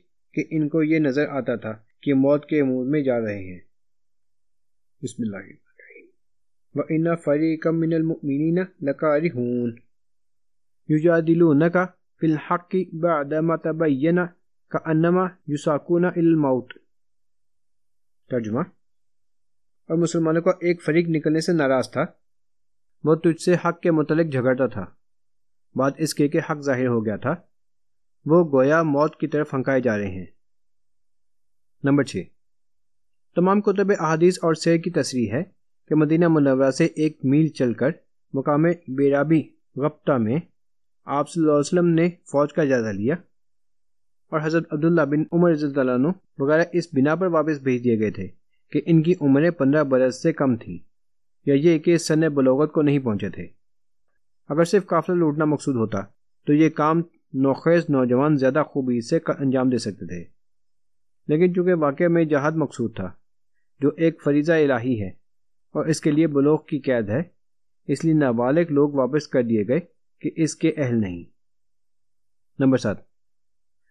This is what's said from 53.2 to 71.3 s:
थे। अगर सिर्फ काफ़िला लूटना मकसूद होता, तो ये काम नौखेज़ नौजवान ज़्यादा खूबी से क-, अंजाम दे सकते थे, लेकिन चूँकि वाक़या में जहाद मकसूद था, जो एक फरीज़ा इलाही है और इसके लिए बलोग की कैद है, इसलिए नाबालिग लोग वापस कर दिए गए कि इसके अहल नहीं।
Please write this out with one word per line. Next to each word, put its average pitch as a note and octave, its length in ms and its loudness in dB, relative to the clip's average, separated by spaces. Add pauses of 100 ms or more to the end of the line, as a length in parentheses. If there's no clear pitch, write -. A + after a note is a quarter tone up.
थे। A#1 120 -12 (1080)
अगर D#3 160 2
सिर्फ G3 200 0
काफ़िला F3 320 0
लूटना D#3 280 2
मकसूद C#3+ 300 -2
होता, G#2 240 -2 (460)
तो D3 60 2
ये D3+ 200 4
काम D#3+ 320 0 (320)
नौखेज़ D3 540 2
नौजवान C3 460 2
ज़्यादा C3+ 280 2
खूबी B2+ 380 -2
से E3 180 -2
क-, - 120 -4
अंजाम C3 380 0
दे B2 100 0
सकते F#2+ 280 -10
थे, F2 120 -12 (1080)
लेकिन F3 260 2
चूँकि F3+ 200 2
वाक़या D#3 340 0
में E3+ 200 2
जहाद D3+ 280 0
मकसूद B2+ 360 -4
था, - 240 -10 (640)
जो C#3+ 200 0
एक E3 220 0
फरीज़ा D3 360 2
इलाही B2+ 380 0
है G2 200 -8 (580)
और D3+ 160 -2
इसके D#3 200 0
लिए D#3 180 2
बलोग D3 400 2
की D3+ 120 -4
कैद A#2 300 -2
है, C#3+ 200 -4 (580)
इसलिए D#3+ 280 0
नाबालिग C3+ 560 0
लोग C#3+ 240 2
वापस C3+ 320 -2
कर C3 160 0
दिए A2+ 200 0
गए C3 160 0 (420)
कि D3 60 -8 (100)
इसके D#3+ 340 -2
अहल B2+ 240 -2
नहीं। F2+ 280 -4 (1300)